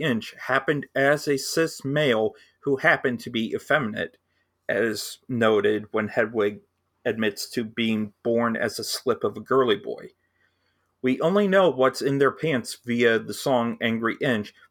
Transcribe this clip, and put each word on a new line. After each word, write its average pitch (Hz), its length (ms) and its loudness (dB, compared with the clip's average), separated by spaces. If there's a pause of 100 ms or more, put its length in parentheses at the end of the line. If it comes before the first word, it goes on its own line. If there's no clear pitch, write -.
Inch, 120 380 -2
happened 135 560 -2
as 143 320 2
a 143 100 2
cis - 480 -2
male 131 480 2 (280)
who 139 160 0
happened 139 440 0
to - 80 -12
be 113 240 -2
effeminate, 110 640 -2 (500)
as 107 600 -2
noted 107 640 2
when 110 160 -2
Hedwig 107 540 -2 (440)
admits 110 460 -2
to 123 120 -4
being 110 480 -2 (120)
born 117 340 0
as - 220 -4
a 110 40 -6
slip - 400 -4
of 107 140 -2
a 110 40 -10
girly 123 360 2
boy. - 320 -10 (960)
We 131 180 0
only 196 260 2
know 190 220 6
what's 131 320 2
in 139 160 0
their 135 140 4
pants 143 520 -4
via 120 360 4
the 110 160 -8
song 117 460 0
Angry 113 380 -2
Inch, 117 340 -2 (180)